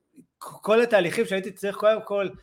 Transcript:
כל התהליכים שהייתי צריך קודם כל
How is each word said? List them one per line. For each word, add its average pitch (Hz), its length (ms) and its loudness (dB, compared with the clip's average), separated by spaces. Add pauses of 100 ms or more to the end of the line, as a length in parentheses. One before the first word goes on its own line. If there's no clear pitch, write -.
(380)
כל - 440 0
התהליכים 208 420 2
שהייתי 190 260 -4
צריך 196 260 -6
קודם 214 280 2
כל 202 240 -4 (140)